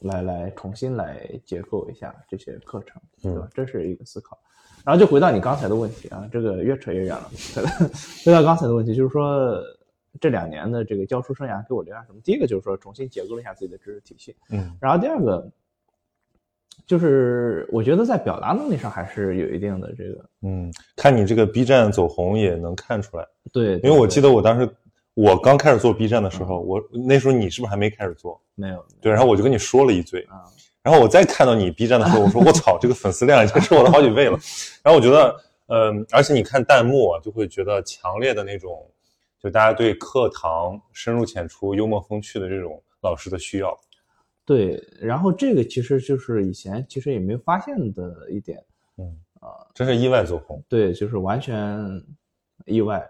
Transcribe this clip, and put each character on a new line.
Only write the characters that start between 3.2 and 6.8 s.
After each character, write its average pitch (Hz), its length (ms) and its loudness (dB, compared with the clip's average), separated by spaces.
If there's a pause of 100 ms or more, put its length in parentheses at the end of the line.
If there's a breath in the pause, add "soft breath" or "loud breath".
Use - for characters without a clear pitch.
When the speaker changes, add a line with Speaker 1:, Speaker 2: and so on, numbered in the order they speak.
Speaker 1:
对 92 120 -6
吧？ 87 80 -10
Speaker 2:
嗯。 101 120 -18
Speaker 1:
这 131 120 -8
是 90 220 -10
一 90 60 -8
个 - 100 -18
思 - 160 -18
考。 - 160 -20 (480 soft breath)
然 139 100 2
后 180 40 6
就 190 80 10
回 143 140 4
到 180 100 4
你 107 100 0
刚 123 160 -2
才 107 120 -6
的 104 60 0
问 113 160 -2
题 - 180 -18
啊， 98 240 -14
这 120 80 -6
个 98 220 -4
越 131 160 -2
扯 110 140 -10